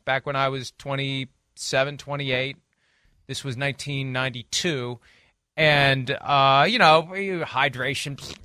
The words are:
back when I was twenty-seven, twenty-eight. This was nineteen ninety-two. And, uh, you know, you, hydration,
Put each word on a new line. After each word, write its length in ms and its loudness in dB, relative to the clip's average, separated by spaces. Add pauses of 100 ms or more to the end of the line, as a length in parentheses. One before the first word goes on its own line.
back 200 -2
when 120 -6
I 100 2
was 300 -8
twenty-seven, 1200 -4
twenty-eight. 580 -4 (680)
This 180 -10
was 120 -6
nineteen 560 -4
ninety-two. 880 -4 (560)
And, 560 4
uh, 560 4
you 100 0
know, 380 6
you, 260 -4
hydration, 800 -4 (260)